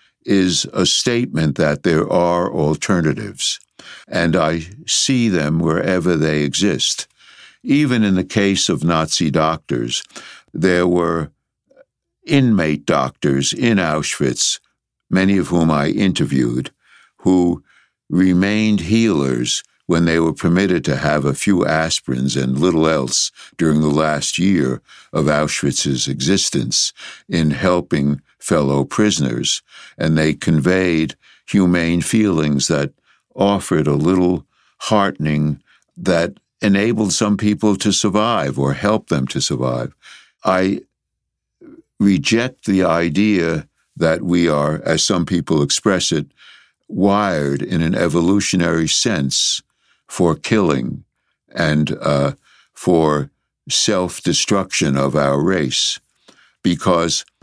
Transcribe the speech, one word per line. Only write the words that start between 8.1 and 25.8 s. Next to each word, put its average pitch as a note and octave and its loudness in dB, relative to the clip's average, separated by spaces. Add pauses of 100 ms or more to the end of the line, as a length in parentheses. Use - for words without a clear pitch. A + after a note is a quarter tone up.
the F#2 2
case G2 0
of D#2 -2
Nazi D#2+ 0
doctors, D#2 -2 (500)
there F2+ 2
were E2 0 (920)
inmate G#2 2
doctors C#2 0
in A#2 2
Auschwitz, D2+ -2 (500)
many F#2+ 2
of E2 0
whom E2+ 2
I D2 0
interviewed, C2+ -2 (460)
who F2+ 2 (460)
remained G2 2
healers D#2+ 0 (220)
when E2+ 2
they E2 2
were D#2+ 2
permitted F2 0
to C#2+ 0
have D2 0
a C#2+ 0
few F#2 0
aspirins D2+ -2
and C2 -2
little D#2+ 2
else C#2 -2 (260)
during D#2 2
the D2+ 2
last D2+ -2
year E2 0 (300)
of D2+ 0
Auschwitz's D2 -2